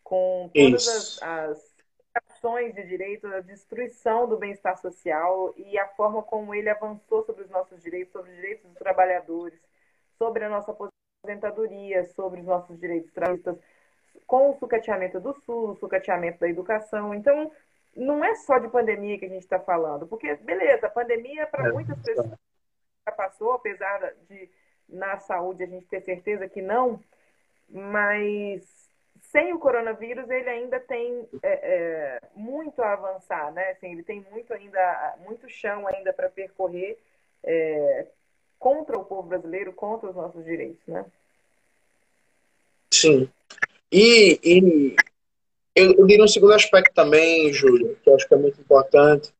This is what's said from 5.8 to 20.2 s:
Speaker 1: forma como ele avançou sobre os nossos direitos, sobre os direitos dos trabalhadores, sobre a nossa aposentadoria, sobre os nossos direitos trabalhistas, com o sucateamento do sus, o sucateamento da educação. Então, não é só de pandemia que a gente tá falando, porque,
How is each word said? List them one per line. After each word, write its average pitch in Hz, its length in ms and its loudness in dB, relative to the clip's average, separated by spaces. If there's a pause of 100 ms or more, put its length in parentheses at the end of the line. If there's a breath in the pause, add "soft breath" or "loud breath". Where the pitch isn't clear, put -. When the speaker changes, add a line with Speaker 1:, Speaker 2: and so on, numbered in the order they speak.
Speaker 1:
forma 214 340 -4
como 208 320 -10
ele 214 140 -4
avançou 214 560 -6
sobre 196 180 -14
os 180 60 -20
nossos 185 340 -8
direitos, 180 300 -14
sobre 180 180 -18
os 180 60 -20
direitos 196 320 -14
dos 175 80 -20
trabalhadores, 175 800 -2 (580)
sobre 220 280 -4
a 208 40 -8
nossa 208 220 -8
aposentadoria, 202 1300 -8 (100)
sobre 185 240 -10
os 170 60 -18
nossos 175 340 -6
direitos 170 320 -8
trabalhistas, 175 460 -6 (680)
com 269 260 2
o 269 60 -8
sucateamento 202 640 -6
do 254 140 -10 (120)
sus, 226 260 -8
o 190 40 -12
sucateamento 180 640 -6
da 170 100 -2
educação. 208 640 -6
Então, 285 380 0 (440 soft breath)
não 294 280 -4
é 427 120 0
só 269 220 0
de 226 120 -2
pandemia 208 500 -4
que 190 60 -12
a 185 40 -14
gente 185 160 -14
tá 185 140 -4
falando, 165 480 -4
porque, 190 280 -8